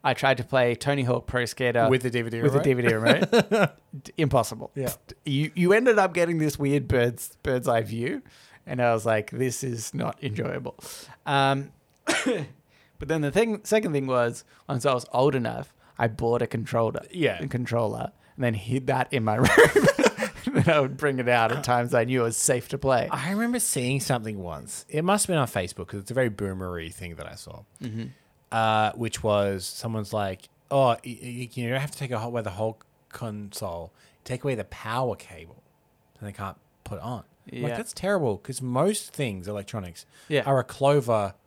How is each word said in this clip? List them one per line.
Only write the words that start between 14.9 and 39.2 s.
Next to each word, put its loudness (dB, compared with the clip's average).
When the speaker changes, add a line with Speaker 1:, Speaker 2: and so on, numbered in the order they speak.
Speaker 1:
was -4
old 4
enough, -4
I 2
bought 0
a 0
controller, -2
Speaker 2:
Yeah. 0
Speaker 1:
a -4
controller, -2
and -2
then 2
hid -2
that 0
in 0
my 2
<laughs> -
room. 6
And -4
then 4
I 6
would -2
bring 0
it 0
out 4
at -2
times 2
I 4
knew 0
it 4
was -2
safe 0
to -6
play. 2
Speaker 2:
I -4
remember -2
seeing 0
something -2
once. -10
It -2
must 2
have 0
been 2
on 0
Facebook -6
'cause -10
it's -16
a -8
very 2
boomery -6
thing -12
that -12
I -14
saw. -18
Speaker 1:
Mm-hmm. -8
Speaker 2:
Uh, 2
which -6
was 2
someone's -6
like, -4
"Oh, 4
y-, 2
y-, -10
you -4
don't -2
have -6
to -16
take -6
a -2
whole, -4
away -4
the -4
whole -4
console. -10
Take -8
away 0
the -6
power -4
cable, -20
and -12
they -12
can't -10
put -10
it -12
on." -10
I'm -8
like, -2
Speaker 1:
Yeah. -4
Speaker 2:
"That's -8
terrible," 0
'cause -10
most 0
things, -6